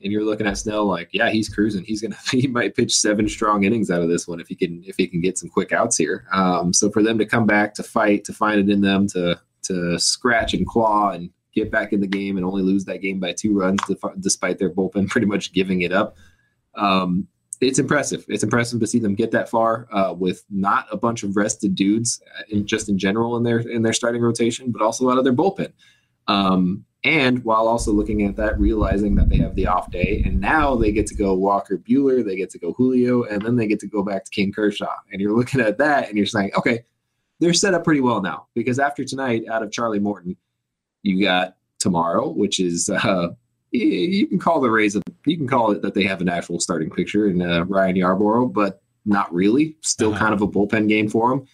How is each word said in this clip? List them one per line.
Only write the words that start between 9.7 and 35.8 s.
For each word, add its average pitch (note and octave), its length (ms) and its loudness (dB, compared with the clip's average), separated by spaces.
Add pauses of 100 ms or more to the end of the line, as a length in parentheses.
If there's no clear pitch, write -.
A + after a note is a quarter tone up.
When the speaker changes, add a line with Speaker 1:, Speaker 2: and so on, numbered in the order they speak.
Speaker 1:
scratch - 540 0
and F2+ 120 0
claw G#2+ 460 2
and F2 180 -10 (240)
get G#2+ 180 -2
back G#2+ 220 -2
in G2+ 80 2
the G2 60 0
game G2 300 -2
and F2+ 80 -2
only F#2+ 180 -2
lose F#2+ 220 2
that F#2 160 -10
game F#2+ 180 -4
by F2 140 -4
two G#2 240 0
runs, F#2+ 300 0
def-, F#2+ 120 -4 (200)
despite F2+ 380 -2
their F#2 120 0
bullpen F#2+ 380 -2
<laughs> - 20 -4
pretty A2+ 180 0
much G2 260 -4
giving F#2 280 0
it F2 100 -2
up. - 240 0 (600)
Um, F#2+ 520 0 (340)
it's C3 180 2
impressive. C#3 480 0
It's G2+ 160 -4
impressive A#2 380 0
to G#2+ 60 0
see A#2+ 120 0
them G2+ 160 0
get A2 160 0
that G#2+ 180 0
far, A2+ 420 0
uh, F#2+ 220 0
with F2+ 360 -4
not G2+ 420 0
a G#2+ 60 -6
bunch A#2 260 -2
of G2 140 -4
rested G#2 360 0
dudes, G#2 480 0 (160)
uh, - 120 -12
in, G#2 180 -2
just G#2+ 220 -4
in G2 80 0
general A2+ 400 0
in A#2 60 0
their, A#2 160 2
in A#2 220 -4
their A2+ 120 2
starting A#2+ 280 -2
rotation, A#2 520 0
but - 80 -6
also A#2+ 280 0
out B2 80 4
of B2+ 60 2
their C3 100 4
bullpen. D#3 380 0 (560)
Um, F#2+ 560 2 (220)
and B2+ 400 2
while A2+ 240 2
also A#2 240 0
looking G#2 300 0
at G2 120 -2
that, - 240 -2
realizing G2+ 560 2
that - 140 4
they - 80 6
have - 180 0
the F#2 120 0
off F2+ 220 0
day, F#2 360 -4
and F#2+ 160 -2
now C#3 340 2
they A2 160 2
get G#2 160 -2
to - 80 -12
go G2 200 0
Walker G2 420 0
Buehler, B2+ 480 2
they F#2+ 100 -4
get F#2 140 -6
to F2+ 100 -20
go E2+ 140 -6
Julio, B2 500 2
and G#2 180 -4
then A#2 140 -2
they A2 120 0
get G#2 140 0
to G#2 60 -10
go G2+ 160 -6
back G2 220 -4
to - 60 -20
King G2 200 0
Kershaw. G2+ 400 -2 (220)
And F#2+ 80 -6
you're G#2 160 0
looking B2 240 0
at G#2+ 160 0
that, C#3 320 0